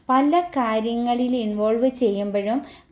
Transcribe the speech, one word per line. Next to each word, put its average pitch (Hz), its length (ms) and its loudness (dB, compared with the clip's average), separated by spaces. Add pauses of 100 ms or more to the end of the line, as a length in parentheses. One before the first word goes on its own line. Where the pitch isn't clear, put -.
പല 294 320 4
കാര്യങ്ങളിൽ 240 960 0
ഇൻവോൾവ് 220 520 0
ചെയ്യുമ്പോഴും 202 720 -2 (300)